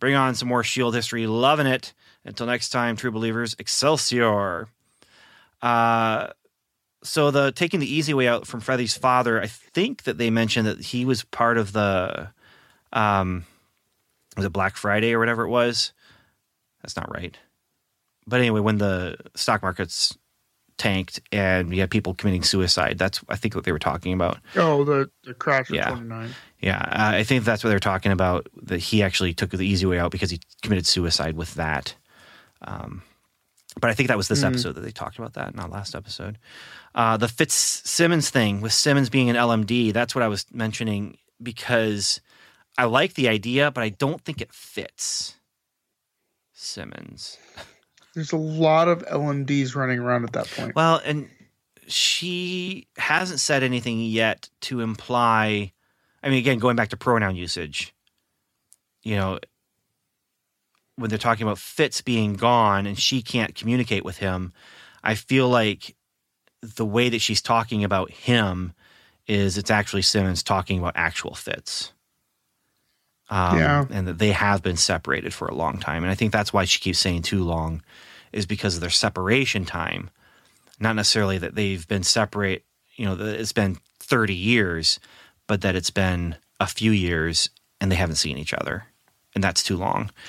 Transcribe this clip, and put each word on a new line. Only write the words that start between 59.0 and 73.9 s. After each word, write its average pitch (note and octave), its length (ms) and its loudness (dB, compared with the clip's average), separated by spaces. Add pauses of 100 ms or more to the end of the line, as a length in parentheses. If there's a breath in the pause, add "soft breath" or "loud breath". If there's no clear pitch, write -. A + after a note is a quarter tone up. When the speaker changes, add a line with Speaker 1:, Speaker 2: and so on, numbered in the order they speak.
Speaker 1:
you G#2+ 100 -2
know, F#2+ 240 -2 (1600)
when A2+ 140 -4
they're G#2+ 80 0
talking A2+ 260 2
about G#2 140 0
Fitz - 420 0
being A2 340 0
gone G#2+ 540 4
and G2+ 100 -6
she C3 240 0
can't A2+ 320 -2
communicate A#2 500 0
with G2 120 -8
him, F#2 360 -4 (520 loud breath)
I A2 100 2
feel C3 340 2
like A2 460 2 (680)
the A2+ 260 -4
way A#2 240 2
that A2+ 100 0
she's G#2+ 200 0
talking A2+ 440 0
about F#2+ 260 0
him F#2 640 0 (560 soft breath)
is G2+ 280 2
it's G2+ 140 -2
actually G2+ 320 0
Simmons F#2+ 400 2
talking F#2 380 0
about F2 160 -4
actual - 400 -4
Fitz. - 560 -8 (1400)
Um, F2+ 280 2
Speaker 2:
Yeah. D#2+ 320 4